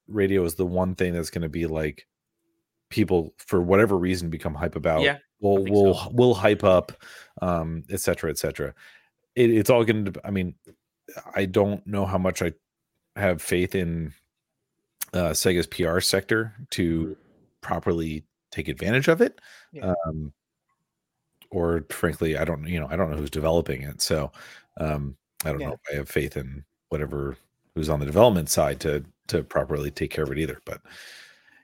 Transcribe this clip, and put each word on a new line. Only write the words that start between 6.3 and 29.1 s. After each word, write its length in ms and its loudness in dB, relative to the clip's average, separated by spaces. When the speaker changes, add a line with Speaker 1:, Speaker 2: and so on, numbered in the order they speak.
Speaker 1:
hype 300 2
up, 280 6
um, 480 -2
et 100 -4
cetera, 300 0
et 80 -4
cetera. 360 -4
It, 160 6
it's 180 4
all 140 8
gonna 280 2
dep-, 140 -14
I 60 -6
mean, 240 -2
I 100 0
don't 420 0
know 180 -2
how 120 -2
much 240 -2
I 120 -2
have 260 0
faith 340 0
in, 380 -4
uh, 180 0
Sega's 360 2
P 180 -4
R 160 0
sector 520 0
to 320 0
Speaker 2:
Mm-hmm. 100 -6
Speaker 1:
properly 640 -4
take 160 -8
advantage 400 0
of 140 4
it. 180 2
Speaker 3:
Yeah. 220 -4
Speaker 1:
Um, 280 -8
or 400 -2
frankly, 480 -2
I 80 -2
don't, 220 -6
you 120 -4
know, 100 -6
I 60 -6
don't 140 -2
know 80 -6
who's 140 -6
developing 520 0
it. 180 -10
So, 300 -2
um, 380 -4
I 60 -2
don't 100 -4
Speaker 3:
Yeah. 80 -6
Speaker 1:
know 40 -8
if 200 -12
I 40 -6
have 120 -8
faith 280 -4
in 280 -10
whatever, 480 -6
who's 140 -2
on 100 0
the 60 -2
development 440 4
side 320 0
to, 220 -2